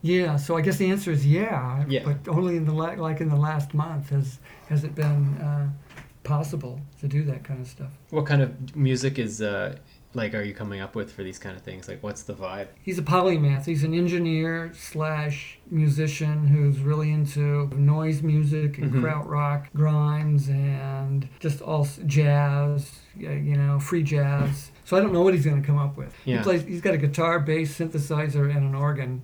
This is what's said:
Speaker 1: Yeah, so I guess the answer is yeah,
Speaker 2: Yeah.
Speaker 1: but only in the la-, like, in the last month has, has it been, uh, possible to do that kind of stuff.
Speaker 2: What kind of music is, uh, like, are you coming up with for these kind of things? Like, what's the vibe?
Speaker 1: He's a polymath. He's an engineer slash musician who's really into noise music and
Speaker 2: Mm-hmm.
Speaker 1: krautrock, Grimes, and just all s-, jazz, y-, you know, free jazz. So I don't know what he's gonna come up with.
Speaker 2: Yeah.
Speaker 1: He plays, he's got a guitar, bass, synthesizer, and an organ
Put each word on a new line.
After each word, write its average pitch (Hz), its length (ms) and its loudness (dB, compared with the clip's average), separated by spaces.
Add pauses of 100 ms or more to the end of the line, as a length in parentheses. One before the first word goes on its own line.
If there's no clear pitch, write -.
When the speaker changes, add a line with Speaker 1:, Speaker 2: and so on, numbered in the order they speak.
Speaker 1:
Yeah, 170 340 2
so 147 220 0
I 160 40 0
guess 190 160 2
the 185 140 2
answer 196 200 -2
is 139 140 2
yeah, 143 640 2
Speaker 2:
Yeah. 135 160 0
Speaker 1:
but 143 240 -2
only 175 300 2
in 160 80 0
the 151 80 0
la-, 160 200 -2
like, 156 280 -4
in 160 80 0
the 147 80 2
last 147 360 0
month 151 360 -2
has, 139 300 -2 (300)
has 151 140 2
it 143 100 -8
been, 143 440 0
uh, 147 320 -2 (540)
possible 143 580 -4 (180)
to 151 80 -4
do 143 160 0
that 139 200 -4
kind 131 180 -8
of 123 60 -12
stuff. - 240 -14 (180)
Speaker 2:
What 147 160 -2
kind 143 160 4
of - 340 -4
music 135 440 0
is, 110 240 -4
uh, 98 340 -4 (380)
like, 110 180 -4
are 107 80 -2
you 104 140 -6
coming 101 240 -8
up 98 160 -10
with 101 160 -6
for 98 120 -10
these 95 140 -10
kind 95 180 -12
of 95 60 -18
things? 92 260 -16
Like, - 140 -12
what's 104 220 -10
the 104 100 -10
vibe? 95 340 -10 (140)
Speaker 1:
He's 185 160 -6
a 175 60 -4
polymath. 147 640 2
He's 156 180 -2
an 160 100 0
engineer 165 800 -2
slash 151 840 -6 (100)
musician 151 800 2
who's 143 320 4
really 151 320 2
into 147 640 0
noise 151 480 2
music 151 560 2
and 143 120 0
Speaker 2:
Mm-hmm. 123 140 2
Speaker 1:
krautrock, 147 600 -2 (100)
Grimes, 147 720 2
and 135 800 -2 (140)
just 143 200 -2
all 151 220 0
s-, 143 240 -4
jazz, 143 840 2 (280)
y-, 143 140 -6
you 143 240 0
know, 143 220 2
free 170 240 0
jazz. 143 680 0 (140)
So - 120 0
I 196 40 6
don't 208 120 4
know 175 80 4
what 190 140 6
he's 143 100 4
gonna 143 160 2
come 143 160 2
up 143 200 -2
with. 135 160 -12 (100)
Speaker 2:
Yeah. 127 140 0
Speaker 1:
He 220 60 0
plays, 175 200 2
he's 170 180 -8
got - 120 2
a - 40 0
guitar, 165 420 2
bass, 156 380 0
synthesizer, 147 720 0
and 143 200 2
an 135 40 -2
organ 135 500 -2